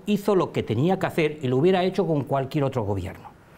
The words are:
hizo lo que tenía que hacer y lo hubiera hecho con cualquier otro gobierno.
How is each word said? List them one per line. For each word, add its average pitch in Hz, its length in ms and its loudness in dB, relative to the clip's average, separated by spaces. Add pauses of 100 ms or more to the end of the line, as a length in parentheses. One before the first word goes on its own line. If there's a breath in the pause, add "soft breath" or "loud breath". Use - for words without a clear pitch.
hizo 208 280 2
lo 160 180 2
que 123 100 -2
tenía 156 360 0
que 180 80 -2
hacer 151 360 0
y 127 60 -2
lo 127 80 2
hubiera 180 280 4
hecho 190 220 0
con 147 180 0
cualquier 135 400 0
otro 127 180 -2
gobierno. 95 460 -6 (300 loud breath)